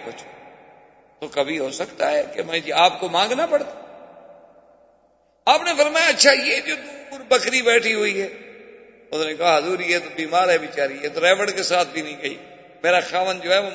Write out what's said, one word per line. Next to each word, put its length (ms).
کچھ 200
تو 80
کبھی 300
ہو 120
سکتا 400
ہے 120
کہ 80
میں 160
جی 140
آپ 280
کو 80
مانگنا 380
پڑتا۔" 340
آپ 160
نے 160
فرمایا، 280
"اچھا، 260
یہ 280
جو 140
دور 460
بکری 420
بیٹھی 320
ہوئی 280
ہے،" 60
اس 160
نے 80
کہا، 220
"حضور، 220
یہ 200
تو 180
بیمار 320
ہے 100
بیچاری، 440
یہ 120
تو 60
ریوڑ 300
کے 120
ساتھ 260
بھی 140
نہیں 200
گئی، 120
میرا 180
خاوند 420
جو 100
ہے 60
وہ 160